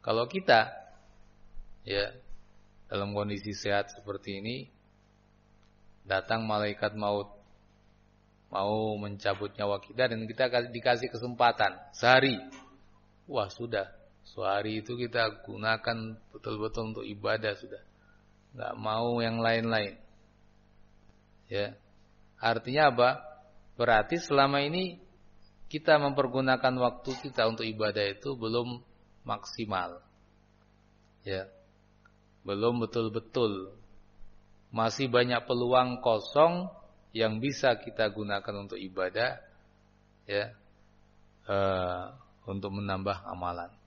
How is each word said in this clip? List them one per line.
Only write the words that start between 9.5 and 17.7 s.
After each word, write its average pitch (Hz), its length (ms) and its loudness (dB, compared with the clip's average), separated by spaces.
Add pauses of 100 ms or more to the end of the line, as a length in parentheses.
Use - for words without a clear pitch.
nyawa 101 240 0
kita 117 320 0
dan 110 160 -4
kita 120 240 0
kasih, 120 240 0
dikasih 120 380 0
kesempatan 117 640 2 (180)
sehari. 127 400 6 (960)
Wah, 113 160 -2
sudah, 110 400 -6 (400)
sehari 104 560 -2
itu 120 160 -8
kita 113 480 -2
gunakan 110 720 -4 (160)
betul-betul 110 600 -6
untuk 113 100 -10
ibadah 104 480 -4
sudah. - 280 -16 (720)